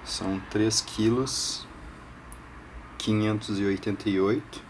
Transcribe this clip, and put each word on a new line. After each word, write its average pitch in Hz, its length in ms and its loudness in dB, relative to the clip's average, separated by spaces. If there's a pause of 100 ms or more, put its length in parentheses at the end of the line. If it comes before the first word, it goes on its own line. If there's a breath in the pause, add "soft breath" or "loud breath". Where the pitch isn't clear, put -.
São 95 360 -2 (120)
três 107 300 4
quilos, - 840 2 (1300)
quinhentos 107 640 2
e 101 40 2
oitenta 98 460 0
e 95 100 4
oito. 104 500 2